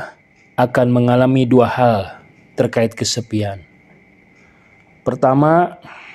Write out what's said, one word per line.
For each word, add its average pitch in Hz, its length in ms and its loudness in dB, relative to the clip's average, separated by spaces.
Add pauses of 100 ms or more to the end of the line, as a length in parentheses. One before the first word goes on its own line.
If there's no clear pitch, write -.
(580)
akan 123 320 0
mengalami 123 560 2
dua 120 240 4
hal 110 560 -2 (320)
terkait 117 400 -2
kesepian. 104 640 -6 (1400)
Pertama, 147 720 0 (360)